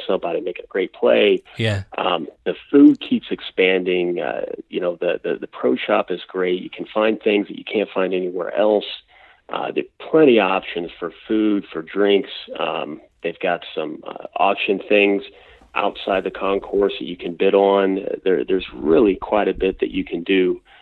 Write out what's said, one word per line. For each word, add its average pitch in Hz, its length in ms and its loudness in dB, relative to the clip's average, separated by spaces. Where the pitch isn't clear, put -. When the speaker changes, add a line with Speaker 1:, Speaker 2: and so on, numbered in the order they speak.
Speaker 1:
somebody, 87 340 -2
making 90 240 -10
a - 40 -20
great 92 260 -4
play. 110 480 2
Speaker 2:
Yeah. 104 240 -2
Speaker 1:
Um, 90 280 -2
the 87 100 -4
food 143 360 8
keeps 117 240 -2
expanding. 90 880 0
Uh, 67 280 -4
you 87 100 -6
know, 87 160 -2
the, 87 260 -2
the, 78 160 -4
the - 80 -10
pro 127 300 -2
shop 104 340 -2
is 90 160 -6
great. 90 360 -2
You - 80 -12
can - 160 -12
find 110 340 0
things 101 280 0
that - 100 -12
you - 60 -16
can't 101 280 -4
find 95 220 -2
anywhere 90 420 -4
else. 107 300 2
Uh, - 220 -4
there - 120 -2
are - 260 -18
plenty 143 280 6
of 95 120 2
options 87 480 -4
for 82 140 -8
food, 107 420 0
for 80 120 -8
drinks. 98 480 2
Um, 80 420 -6
they've 85 180 -6
got 85 220 -2
some, 78 320 -6
uh, - 200 -12
auction 98 520 0
things 101 340 4
outside 98 500 -2
the 95 60 -6
concourse 98 680 -2
that - 60 -10
you 85 120 -10
can - 180 -8
bid 95 200 2
on. 98 520 4
There, 90 180 2
there's 95 300 -2
really 95 440 4
quite 104 320 0
a 92 60 0
bit 95 260 -2
that 104 100 -2
you 92 140 -4
can 87 180 -6
do. 90 400 0